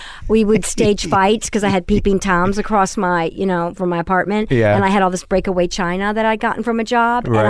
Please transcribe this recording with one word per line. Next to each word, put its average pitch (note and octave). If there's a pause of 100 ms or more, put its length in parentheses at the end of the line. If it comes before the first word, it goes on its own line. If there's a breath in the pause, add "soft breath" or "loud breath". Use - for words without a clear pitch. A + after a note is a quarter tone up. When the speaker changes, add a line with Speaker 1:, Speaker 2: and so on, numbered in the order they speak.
(260 loud breath)
Speaker 1:
we A3
would G#3
stage -
Speaker 2:
<laughs> D#3+
Speaker 1:
fights G3+
'cause G3+
I G3+
had F#3+
peeping G3+
Toms F#3+
across G3+
my, F3+
you -
know, F3
from F3+
my F3
apartment. F#3+
Speaker 2:
Yeah. A2
Speaker 1:
And F#3+
I -
had G3
all F#3
this F3+
breakaway F#3
china F#3+
that A3
I'd A3
gotten A3+
from A#3
a A3+
job. A#3+
Speaker 2:
Right. A2+
Speaker 1:
And -